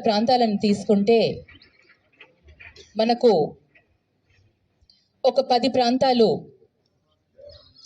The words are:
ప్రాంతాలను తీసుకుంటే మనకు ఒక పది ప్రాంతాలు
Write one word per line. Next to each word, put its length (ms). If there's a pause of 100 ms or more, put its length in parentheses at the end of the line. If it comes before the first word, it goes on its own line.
ప్రాంతాలను 520
తీసుకుంటే 880 (1500)
మనకు 600 (1700)
ఒక 160
పది 280
ప్రాంతాలు 840 (1400)